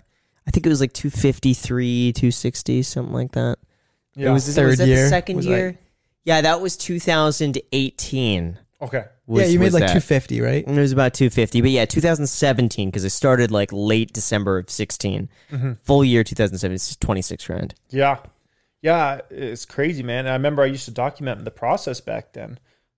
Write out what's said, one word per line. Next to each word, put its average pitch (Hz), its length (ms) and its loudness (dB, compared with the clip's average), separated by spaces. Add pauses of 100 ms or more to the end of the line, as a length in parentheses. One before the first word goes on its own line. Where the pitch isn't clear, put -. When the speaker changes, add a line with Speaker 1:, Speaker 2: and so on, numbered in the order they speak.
(460)
Speaker 1:
I 143 60 -4
think 165 140 2
it 165 40 4
was, 139 120 2
like, 131 120 -2
two - 160 -4
fifty-three, 123 1040 0
two 120 180 2
sixty, 127 520 -2
something 123 300 -6
like 123 200 -4
that. 120 240 -2 (580)
Speaker 2:
Yeah. 139 140 -2
Speaker 1:
It 135 40 4
was, 135 200 0
Speaker 3:
Third 143 140 4
Speaker 1:
was 131 120 6
that 131 80 4
Speaker 3:
year 131 160 6
Speaker 1:
the 139 60 4
second 175 280 0
Speaker 3:
was, 175 80 -2
Speaker 1:
year? 185 220 0
Speaker 3:
like, 180 100 -10 (520)
Speaker 1:
Yeah, 160 120 4
that 165 200 2
was 185 160 -4
two 175 220 -6
thousand 151 580 0 (140)
eighteen. 117 880 -2 (240)
Speaker 2:
Okay. 123 240 -6 (220)
Speaker 1:
Was, 117 160 2
Speaker 3:
Yeah, 180 60 4
you 175 100 4
made, 185 60 6
Speaker 1:
was 185 80 4
Speaker 3:
like, 160 140 4
Speaker 1:
that. 92 60 2
Speaker 3:
two 180 60 6
fifty, 127 420 0
right? 127 240 0
Speaker 1:
It 139 140 0
was 139 120 2
about 131 220 2
two 127 160 2
fifty, 117 320 0
but 131 100 4
yeah, 120 140 2
two - 160 -2
thousand 160 260 2
seventeen, 117 640 0
'cause 98 140 -4
I 95 40 -2
started, 123 420 2
like, 101 220 0
late 110 400 0
December 101 440 -2
of 90 120 -8
sixteen. - 600 -6 (220)
Speaker 2:
Mm-hmm. 131 220 -4 (100)
Speaker 1:
Full 139 220 4
year 120 180 4
two - 120 -6
thousand 95 240 0
seven, 92 160 -2
it's - 120 -6
just - 140 -8
twenty-six 95 440 -4
grand. - 300 -8 (140)
Speaker 2:
Yeah. 135 280 0 (640)
Yeah, 151 380 0 (100)
it's 120 360 -10
crazy, 147 380 -4
man. 123 240 -4
I 131 60 -2
remember 143 300 2
I 135 40 4
used 135 180 -6
to 123 60 -16
document 120 520 -6
the 110 80 -10
process 131 480 -4
back 110 340 -10
then. 113 260 -16 (380)